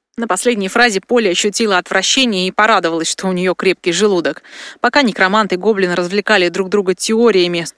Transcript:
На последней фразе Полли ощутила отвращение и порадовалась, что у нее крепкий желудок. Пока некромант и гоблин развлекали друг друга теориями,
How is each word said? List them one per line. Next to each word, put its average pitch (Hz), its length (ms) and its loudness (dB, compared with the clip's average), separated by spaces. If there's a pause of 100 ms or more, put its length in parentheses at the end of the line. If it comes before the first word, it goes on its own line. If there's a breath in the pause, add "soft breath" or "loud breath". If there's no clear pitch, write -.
(180)
На 233 80 -4
последней 202 400 0
фразе 226 340 0
Полли 226 280 0
ощутила 196 500 0
отвращение 190 720 0
и - 20 -2
порадовалась, 170 580 0
что - 200 -4
у 185 40 0
нее 180 220 0
крепкий - 380 -2
желудок. 175 500 0 (380 loud breath)
Пока 262 220 2
некромант 196 500 0
и 185 40 0
гоблин 190 360 0
развлекали 180 560 0
друг 185 220 -4
друга 185 260 0
теориями, 190 720 2 (120)